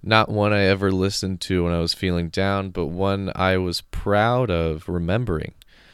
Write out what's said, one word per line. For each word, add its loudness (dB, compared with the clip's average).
Not 4
one 2
I 4
ever 4
listened -2
to 0
when 0
I 0
was -2
feeling -2
down, -2
but -4
one -2
I 2
was -2
proud 0
of -2
remembering, -2